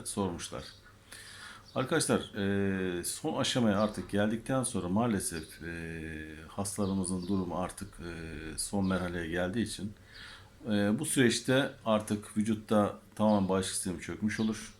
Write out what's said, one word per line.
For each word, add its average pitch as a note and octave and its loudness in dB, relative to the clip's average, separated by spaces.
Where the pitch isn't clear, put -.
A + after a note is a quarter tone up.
sormuşlar. E2+ -4
Arkadaşlar, C3+ 2
e, G2 0
son - -2
aşamaya A2 4
artık G#2 0
geldikten A2 0
sonra F2+ -2
maalesef, F#2 0
e, E2 -8
hastalarımızın F#2+ -2
durumu F2+ 0
artık, F2+ -4
e, D#2+ -8
son G2 0
merhaleye F2+ 0
geldiği F2+ 0
için, G2+ -4
e, G#2 2
bu D3+ -4
süreçte C3 4
artık G#2+ 0
vücutta G#2+ 2
tamamen G#2 4
bağışıklık F#2+ 2
sistemi F2+ -2
çökmüş G#2 -2
olur. A2 -2